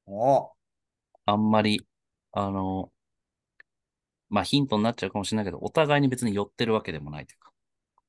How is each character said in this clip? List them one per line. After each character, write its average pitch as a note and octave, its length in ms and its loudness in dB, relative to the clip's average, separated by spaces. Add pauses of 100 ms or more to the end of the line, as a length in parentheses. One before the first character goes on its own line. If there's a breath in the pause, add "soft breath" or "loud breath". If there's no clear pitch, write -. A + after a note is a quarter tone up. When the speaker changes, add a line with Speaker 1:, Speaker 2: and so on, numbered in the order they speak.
Speaker 1:
お。 A#2+ 440 0 (760)
Speaker 2:
あ G#2 100 2
ん G#2+ 160 2
ま G#2+ 100 6
り、 G#2+ 240 0 (460)
あ G2+ 180 -4
の、 F#2+ 420 -4 (1400)
ま G2+ 120 2
あ、 - 20 -4
ヒ C#3+ 160 2
ン C#3 80 0
ト A2 100 0
に G#2 60 2
な A2+ 80 2
っ - 40 -8
ち - 80 -8
ゃ G2+ 40 -4
う F#2+ 40 -6
か G#2+ 80 -4
も G2 40 -4
し - 100 -4
れ G#2+ 40 0
な G#2+ 60 -2
い - 20 -4
け F2+ 60 -4
ど、 - 100 -12
お G#2 80 -6
互 D3 300 2
い - 20 4
に C#3 60 4
別 B2+ 180 -2
に G#2 80 0
寄 G2+ 100 0
っ - 80 -6
て A#2+ 140 -2
る A2+ 80 0
わ A2 80 0
け F#2 100 -8
で D#2 80 -8
も D2 120 -12
な D2 100 -12
い C2 40 -16
と - 80 -20
い - 20 -20
う - 40 -20
か。 - 120 -20 (580)